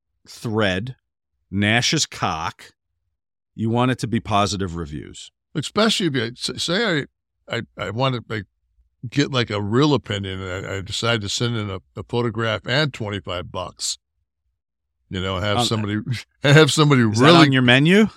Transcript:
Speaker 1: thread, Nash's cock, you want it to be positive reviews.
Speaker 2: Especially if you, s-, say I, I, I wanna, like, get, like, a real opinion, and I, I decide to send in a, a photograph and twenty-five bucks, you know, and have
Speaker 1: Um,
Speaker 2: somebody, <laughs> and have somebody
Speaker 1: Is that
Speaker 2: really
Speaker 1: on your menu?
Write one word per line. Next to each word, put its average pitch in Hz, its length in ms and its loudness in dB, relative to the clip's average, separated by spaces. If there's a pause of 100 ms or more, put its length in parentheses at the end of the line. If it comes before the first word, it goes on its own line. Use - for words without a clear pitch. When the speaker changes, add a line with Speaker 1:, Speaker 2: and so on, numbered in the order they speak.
(260)
Speaker 1:
thread, 107 680 -2 (540)
Nash's 110 560 0
cock, 87 640 -6 (840)
you 110 160 -4
want 120 200 0
it 123 80 -2
to - 80 -4
be 113 140 -2
positive 98 560 -2
reviews. 73 540 -12 (240)
Speaker 2:
Especially 208 520 -2
if 143 80 -2
you, 123 80 0 (100)
s-, - 300 -8
say 175 440 -2 (420)
I, - 80 -6
I, 117 60 -4 (160)
I 95 120 -6
wanna, 123 380 -2
like, 107 160 -8 (640)
get, 143 220 0
like, 123 200 -2
a 104 100 -2
real 123 340 2
opinion, 98 460 -4
and 92 260 -8
I, 98 100 -6
I 98 40 -6
decide 110 420 -2
to 101 60 -8
send 120 280 -4
in 104 140 -6
a, 92 80 -8 (180)
a 104 120 -14
photograph 113 580 -2
and 139 280 0
twenty-five 95 580 -8
bucks, - 460 -8 (1120)
you 95 100 -6
know, 95 160 -4
and 90 80 -4
have 104 140 0
Speaker 1:
Um, 120 80 0
Speaker 2:
somebody, 107 280 -2
<laughs> - 480 -8
and 143 140 6
have 156 160 6
somebody 147 300 4
Speaker 1:
Is 107 160 2
that 123 80 6
Speaker 2:
really 170 140 10
Speaker 1:
on 147 120 6
your 131 80 4
menu? 147 460 6 (100)